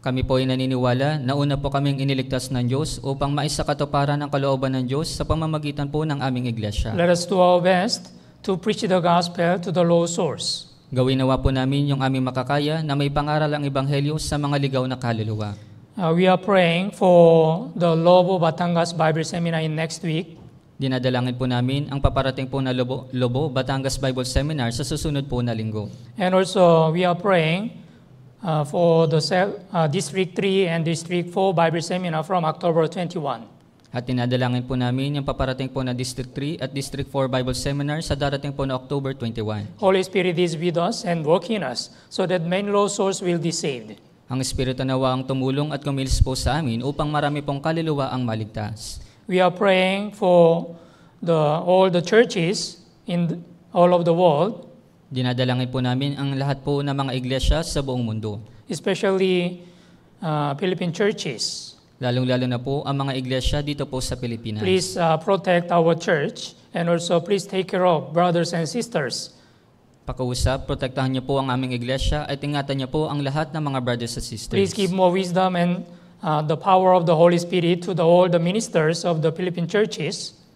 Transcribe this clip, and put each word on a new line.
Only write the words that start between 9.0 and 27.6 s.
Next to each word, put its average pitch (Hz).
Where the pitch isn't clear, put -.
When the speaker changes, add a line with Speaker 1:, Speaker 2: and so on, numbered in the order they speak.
Speaker 2:
gospel 175
to 175
the 180
lost 170
souls. -
Speaker 1:
Gawin 131
nawa 131
po 135
namin 135
yung 135
aming 131
makakaya 143
na 139
may 143
pangaral 151
ang 147
Ebanghelyo 139
sa 147
mga 143
ligaw 131
na 127
kaluluwa. 110
Speaker 2:
Uh, 165
we 185
are 180
praying 185
for 170
the 170
Lobo 175
Batangas 170
Bible 160
Seminar 165
in 156
next 160
week. 156
Speaker 1:
Dinadalangin 127
po 123
namin 123
ang 139
paparating 135
po 135
na 131
Lobo, 123
Lobo 127
Batangas 131
Bible 127
Seminar 135
sa 127
susunod 143
po 123
na 120
linggo. 107
Speaker 2:
And 185
also, 175
we 180
are 175
praying, 185